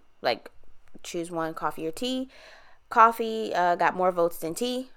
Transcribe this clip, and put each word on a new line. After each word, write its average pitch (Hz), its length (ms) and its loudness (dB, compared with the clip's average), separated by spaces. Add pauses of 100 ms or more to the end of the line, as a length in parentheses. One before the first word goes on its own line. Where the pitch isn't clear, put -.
(220)
like, - 300 -2 (500)
choose 170 300 -8
one, 165 240 -4
coffee 160 320 -4
or 160 40 -4
tea. 262 380 -4 (600)
Coffee, 226 640 4
uh, 175 200 4
got 170 200 2
more 185 160 2
votes 170 260 0
than 160 160 -6
tea. 247 440 -4